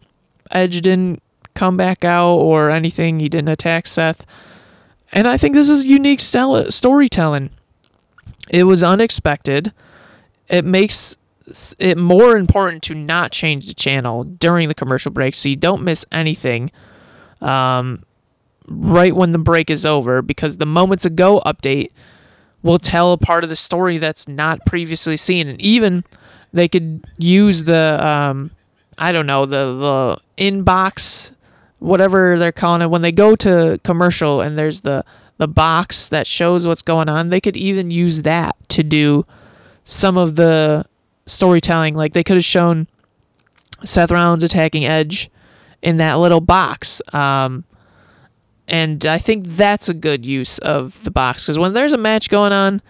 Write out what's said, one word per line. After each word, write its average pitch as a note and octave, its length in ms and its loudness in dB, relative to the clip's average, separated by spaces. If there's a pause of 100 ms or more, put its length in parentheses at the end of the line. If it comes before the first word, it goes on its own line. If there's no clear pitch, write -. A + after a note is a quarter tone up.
(520)
Edge F3+ 300 -2
didn't F#3 400 0 (340)
come F#3 220 0
back F#3 280 -2
out F3 300 2
or D#3 340 2
anything. D#3+ 500 -2
He D3+ 80 -2
didn't D#3 220 -4
attack E3 380 -4
Seth. D#3+ 380 -4 (880)
And G#3+ 160 2
I B3 100 0
think C#4+ 180 2
this D4 140 4
is C#4 140 2
unique C#4 360 4
stel-, C4 500 0
storytelling. F3 800 2 (1000)
It F3+ 160 4
was F#3 180 4
unexpected. F3 880 0 (760)
It F3 160 0
makes F#3+ 540 0 (320)
s-, - 300 -8
it F3+ 180 0
more F#3+ 400 6
important F3+ 460 0
to D#3+ 120 -6
not D#3 360 -4
change D3+ 360 -4
the - 60 -12
channel B2 500 -4
during E3+ 460 0
the D3 40 -4
commercial C3 380 -4
break C3+ 240 -4
so - 140 -4
you C3+ 80 -4
don't E3+ 260 -2
miss D#3+ 300 -4
anything, D3+ 580 -4 (680)
um, B2+ 640 -4 (640)
right F3 480 2
when F3 180 2
the E3+ 40 0
break E3 320 0
is D#3 160 -2
over, C3 360 0
because - 360 -6
the D#3 80 -4
moments F3+ 400 0
ago F3+ 400 2
update C#3 460 -4 (720)
will E3+ 160 4
tell F3 320 2
a F3 60 0
part E3+ 260 0
of D#3+ 60 -6
the D#3+ 60 -8
story F3 420 -2
that's D#3 300 -6
not D3+ 380 -4
previously D#3+ 520 -2
seen. E3+ 300 -2
And C#3 140 -12
even G3+ 420 2 (500)
they E3+ 140 2
could D#3+ 360 -4 (140)
use F3+ 480 4
the, D#3+ 400 2
um, C#3+ 460 -2 (460)
I E3 140 -2
don't D#3 160 -2
know, C#3 180 0
the, C3+ 720 -2 (200)
the G3 60 -2
inbox, F#3+ 880 -2 (480)
whatever F#3 580 2
they're E3+ 140 0
calling E3+ 300 -2
it, E3+ 80 0
when E3+ 140 0
they E3+ 80 0
go G#3 260 6
to E3 460 2
commercial E3+ 580 0
and D3+ 160 -4
there's D3+ 240 -4
the, C#3 240 -4 (320)
the D#3+ 100 -2
box D#3+ 640 0
that D#3 160 -2
shows F3 400 0
what's E3 160 -2
going D#3+ 260 -2
on, D#3+ 200 -2
they F3+ 120 0
could G3 160 -4
even F#3+ 360 -4
use E3+ 320 0
that D#3+ 320 -2 (140)
to - 120 0
do D3 440 2 (580)
some F#3+ 340 0
of E3 180 0
the D#3 500 2 (400)
storytelling. E3 680 2
Like, D#3 200 -4
they E3 100 0
could F#3+ 140 2
have F3 60 2
shown E3+ 440 0 (960)
Seth F3 280 2
Rollins E3+ 320 2
attacking D#3+ 400 0
Edge D#3 460 -2 (520)
in E3 160 0
that D#3 220 2
little E3+ 220 4
box. - 600 0 (120)
Um, C#3 520 -2 (1040)
and D#3+ 380 -4
I D#3 120 0
think G#3+ 280 -4
that's G3+ 420 0
a F3 60 -4
good D3 320 -4
use C3 320 -6
of C#3 460 -6
the - 80 -8
box, B2+ 340 -2
'cause D3+ 140 -4
when F#3 140 0
there's C#4+ 200 0
a B3+ 40 0
match A3 320 -2
going G3+ 220 2
on G3 380 0